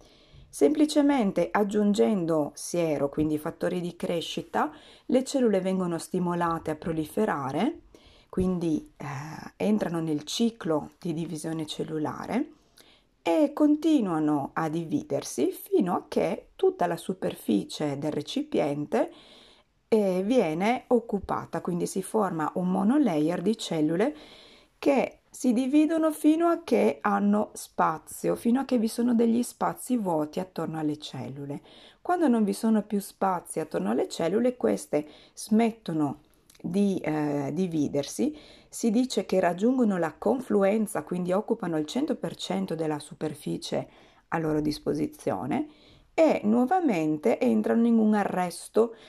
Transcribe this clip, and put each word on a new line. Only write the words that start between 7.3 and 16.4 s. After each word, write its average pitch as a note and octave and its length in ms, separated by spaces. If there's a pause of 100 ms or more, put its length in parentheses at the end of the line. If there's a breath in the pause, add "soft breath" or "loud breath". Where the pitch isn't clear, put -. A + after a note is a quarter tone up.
quindi, F3 720
eh, - 80 (520)
entrano F3+ 420
nel D#3 240
ciclo D#3+ 760
di E3+ 140
divisione D#3+ 540
cellulare D#3+ 840 (720 soft breath)
e D#4 300
continuano G#3 1000
a D#3+ 140
dividersi D#3 840
fino D4 440
a D4+ 120
che F3+ 480